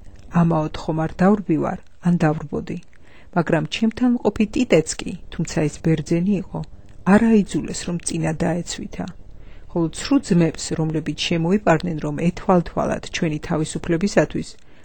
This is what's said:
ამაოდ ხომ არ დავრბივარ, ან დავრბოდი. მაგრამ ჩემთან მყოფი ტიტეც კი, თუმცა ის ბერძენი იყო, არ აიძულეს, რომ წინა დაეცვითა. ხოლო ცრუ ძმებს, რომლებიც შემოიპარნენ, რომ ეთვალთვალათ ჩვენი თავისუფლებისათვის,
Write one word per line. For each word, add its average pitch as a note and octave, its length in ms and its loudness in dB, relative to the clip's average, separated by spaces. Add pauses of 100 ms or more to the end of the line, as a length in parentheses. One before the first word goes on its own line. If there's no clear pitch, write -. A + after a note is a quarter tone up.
(300)
ამაოდ E3 460 2
ხომ D#3+ 240 -4
არ D#3+ 140 -2
დავრბივარ, F3+ 680 2 (200)
ან F3 160 2
დავრბოდი. D#3 640 -2 (540)
მაგრამ D#3+ 360 2
ჩემთან A#3+ 440 0
მყოფი G#3+ 360 0
ტიტეც A#3 440 2
კი, - 200 -8 (140)
თუმცა - 360 -4
ის D3+ 160 0
ბერძენი E3+ 580 2
იყო, E3 240 -6 (420)
არ G3+ 220 6
აიძულეს, G#3 600 2
რომ F3 160 -4
წინა D#3+ 340 -2
დაეცვითა. F3 720 -4 (600)
ხოლო E3+ 240 0
ცრუ - 300 0
ძმებს, E3+ 500 2
რომლებიც D#3 500 -2
შემოიპარნენ, E3+ 800 2
რომ D3+ 180 -4
ეთვალთვალათ - 920 0
ჩვენი D3+ 300 -2
თავისუფლებისათვის, D#3+ 1120 0 (360)